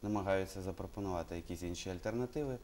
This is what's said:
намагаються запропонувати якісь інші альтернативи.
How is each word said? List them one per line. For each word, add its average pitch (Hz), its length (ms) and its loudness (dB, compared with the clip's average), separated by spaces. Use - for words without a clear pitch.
намагаються 98 600 4
запропонувати 92 720 -2
якісь 85 260 -4
інші 87 280 -2
альтернативи. 123 720 0